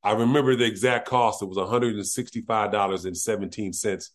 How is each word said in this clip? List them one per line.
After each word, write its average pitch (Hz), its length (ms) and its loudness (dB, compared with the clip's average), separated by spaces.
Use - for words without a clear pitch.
I 104 100 2
remember 127 440 4
the 120 80 2
exact 113 440 0
cost. 117 340 2
It 101 40 -6
was 92 120 -6
a 92 80 0
hundred 120 280 0
and 101 120 -6
sixty-five 110 640 -2
dollars 98 320 0
and 92 120 -6
seventeen 101 560 -6
cents. - 420 -6